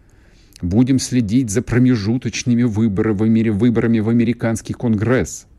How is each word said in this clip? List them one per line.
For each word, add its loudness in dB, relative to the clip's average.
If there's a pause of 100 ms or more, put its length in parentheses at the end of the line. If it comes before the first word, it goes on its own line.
(600)
будем 2
следить 0
за -2
промежуточными 0
выборы 0
в -2
Амери-, 2
выборами 2
в -2
американский -2
конгресс. -2 (120)